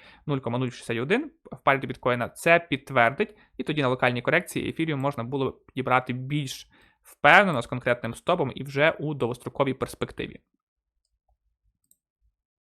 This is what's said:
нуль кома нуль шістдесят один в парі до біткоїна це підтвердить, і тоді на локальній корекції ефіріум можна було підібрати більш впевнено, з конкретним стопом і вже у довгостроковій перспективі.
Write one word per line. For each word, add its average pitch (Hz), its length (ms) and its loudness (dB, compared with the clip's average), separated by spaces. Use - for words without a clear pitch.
нуль 139 140 -2
кома 123 180 -4
нуль 127 120 -2
шістдесят 117 340 -6
один 233 280 -2
в - 120 -18
парі 139 160 4
до 127 80 -6
біткоїна 123 420 -2
це 170 300 4
підтвердить, 135 760 0
і 151 60 -4
тоді 151 180 -2
на 131 60 2
локальній 123 340 0
корекції - 480 -2
ефіріум 156 300 -4
можна 135 240 -4
було 131 280 -4
підібрати 127 640 -2
більш 131 560 -6
впевнено, 165 560 4
з - 60 -10
конкретним 120 460 -4
стопом 170 420 -2
і - 80 -10
вже 139 280 2
у 151 220 -6
довгостроковій 131 600 -2
перспективі. - 640 -8